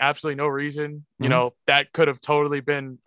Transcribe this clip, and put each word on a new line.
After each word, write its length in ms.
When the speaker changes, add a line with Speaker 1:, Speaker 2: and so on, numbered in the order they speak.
Speaker 1:
absolutely 360
no 120
reason, 580
you 60
Speaker 2:
Mm-hmm. 40
Speaker 1:
know, 240
that 240
could 160
have 120
totally 380
been 480